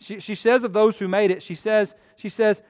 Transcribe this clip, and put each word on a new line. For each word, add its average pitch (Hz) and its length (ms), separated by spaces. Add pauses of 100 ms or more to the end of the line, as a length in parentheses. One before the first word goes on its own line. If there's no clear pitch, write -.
she, 202 200
she 214 140
says 233 280
of 220 100
those 214 260
who 196 100
made 196 240
it, 170 100
she 170 140
says, 214 400 (180)
she - 140
says, 214 420